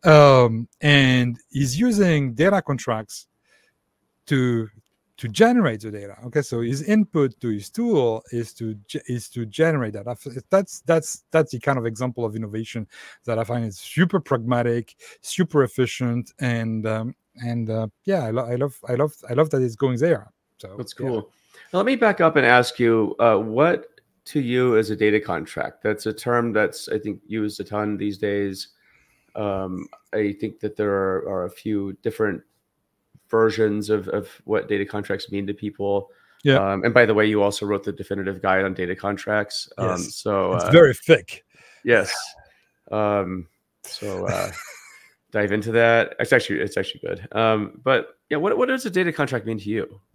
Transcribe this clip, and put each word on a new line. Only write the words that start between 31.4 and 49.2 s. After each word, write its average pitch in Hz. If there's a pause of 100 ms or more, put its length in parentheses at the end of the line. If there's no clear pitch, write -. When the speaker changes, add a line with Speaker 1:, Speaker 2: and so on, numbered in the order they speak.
Speaker 2:
a 92
few 101 (100)
different 107 (840)
versions 107
of, 101
of 104 (160)
what -
data 101
contracts 101
mean 101
to 101
people. 101 (320)
Speaker 1:
Yeah. 139
Speaker 2:
Um, 98
and 117
by 120
the 107
way, 107
you 104
also 101
wrote 101
the 101
definitive 98
guide 95
on 95
data 92
contracts. 104
Um, 90
Speaker 1:
Yes. 90
Speaker 2:
so, 95
Speaker 1:
It's 87
Speaker 2:
uh, 90
Speaker 1:
very 165
thick. - (400)
Speaker 2:
Yes. 110 (800)
Um, 101 (380)
so, 95
uh, 92 (400)
<laughs> -
dive 104
into 110
that. 117
It's -
actually, -
it's -
actually -
good. 95
Um, 110
but 131 (120)
yeah, 151
what, 208
what 247
does 262
a 214
data 175
contract 127